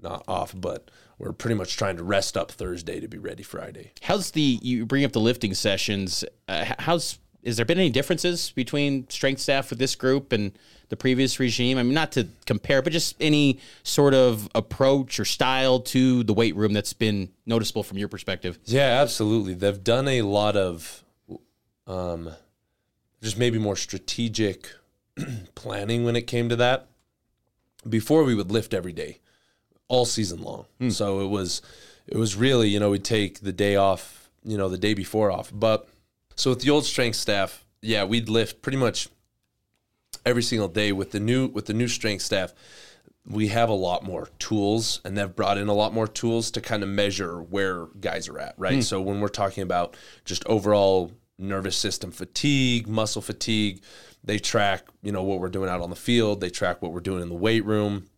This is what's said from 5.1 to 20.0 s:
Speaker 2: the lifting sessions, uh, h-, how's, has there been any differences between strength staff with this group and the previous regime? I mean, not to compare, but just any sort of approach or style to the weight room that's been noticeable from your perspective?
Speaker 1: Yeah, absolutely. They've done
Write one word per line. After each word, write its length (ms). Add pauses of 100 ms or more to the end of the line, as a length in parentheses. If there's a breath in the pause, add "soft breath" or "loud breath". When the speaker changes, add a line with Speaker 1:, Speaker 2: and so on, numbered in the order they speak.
Speaker 2:
the 80
lifting 320
sessions, 720 (240)
uh, 180
h-, 120
how's, 380 (280)
has 100
there 100
been 140
any 100
differences 640
between 580
strength 300
staff 300
with 100
this 160
group 380
and 180 (380 soft breath)
the 80
previous 420
regime? 380
I 60
mean, 100
not 180
to 160 (180)
compare, 360
but 100
just 280
any 400 (240 loud breath)
sort 300
of 400
approach 640
or 60
style 540
to 440
the 100
weight 220
room 180
that's 200
been 360 (160)
noticeable 360
from 160
your 120
perspective? 560
Speaker 1:
Yeah, 360
absolutely. 540
They've 280
done 240